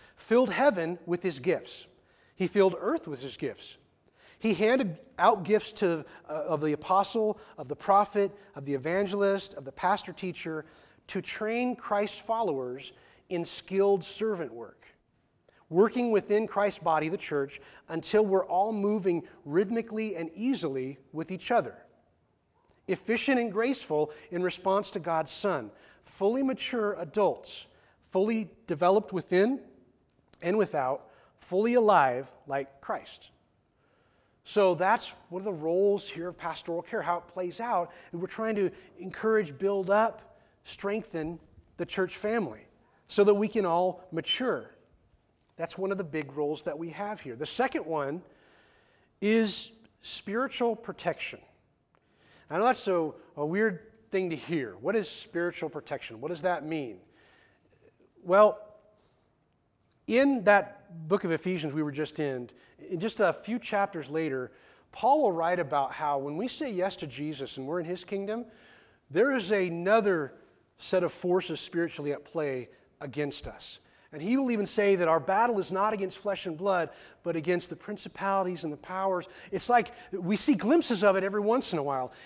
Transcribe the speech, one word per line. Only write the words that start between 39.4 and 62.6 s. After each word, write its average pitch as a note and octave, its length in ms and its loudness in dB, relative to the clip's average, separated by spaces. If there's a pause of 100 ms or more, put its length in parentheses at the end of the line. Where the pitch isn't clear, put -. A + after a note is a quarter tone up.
build F#3+ 320 -2
up, G#3+ 480 0 (280)
strengthen E3+ 720 -6 (380)
the F3 80 -4
church F#3 320 -4
family G#3 420 -4 (480)
so - 160 4
that G#3 100 8
we G#3 140 2
can G3+ 180 0
all F3+ 460 0
mature. E3 580 -2 (840)
That's - 220 -8
one F#3+ 160 -2
of F#3+ 40 -4
the G3 60 -6
big D3 320 -6
roles D3+ 280 -2
that D3+ 140 -6
we E3+ 120 -8
have G3+ 320 -8
here. A#2+ 160 -12
The D3 80 -6
second B3+ 400 -2
one D3+ 360 -4 (1000)
is G#3+ 500 2 (300)
spiritual A#3 760 -2
protection. - 640 -6 (1120)
I D3+ 80 -4
know G#3 80 2
that's B3 240 2
a, E3 220 2 (260)
a D3 80 -2
weird F#3+ 340 0 (320)
thing F#3+ 200 -2
to D#3+ 40 -4
hear. C3+ 460 -4
What F#3 160 0
is G#3 120 -2
spiritual E3+ 600 -4
protection? C#3 500 -10
What C3+ 80 -8
does E3 140 -6
that E3+ 240 -2
mean? C#3+ 320 -6 (1300)
Well, G3 360 6 (1500)
in B3+ 380 4
that F3 640 2
book G3 160 2
of F3 80 0
Ephesians D#3+ 420 -2
we D#3 80 -2
were D3 120 -2
just D3+ 260 -6
in, C3 300 -4 (400)